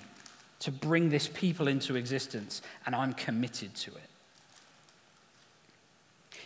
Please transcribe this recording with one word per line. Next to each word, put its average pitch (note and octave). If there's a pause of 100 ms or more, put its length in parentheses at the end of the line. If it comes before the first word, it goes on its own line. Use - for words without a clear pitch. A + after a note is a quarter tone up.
(600)
to -
bring D#3+
this D3
people E3
into C#3
existence, A#2+ (240)
and B2+
I'm C3
committed A#2
to -
it." - (2250)